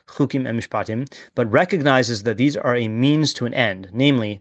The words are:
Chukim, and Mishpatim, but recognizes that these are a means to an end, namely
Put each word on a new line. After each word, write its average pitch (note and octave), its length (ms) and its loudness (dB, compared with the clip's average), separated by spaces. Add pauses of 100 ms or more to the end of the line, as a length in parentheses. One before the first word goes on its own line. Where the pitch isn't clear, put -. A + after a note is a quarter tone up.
Chukim, C3+ 420 -2
and A2+ 100 -2
Mishpatim, A2 540 -6 (220)
but A#2+ 160 0
recognizes C3 720 2
that A2 140 -2
these C#3+ 200 2
are B2 200 -2
a A#2+ 100 -2
means C#3 480 2
to - 100 -6
an A#2+ 100 -4
end, F#2+ 380 -2
namely A2+ 480 0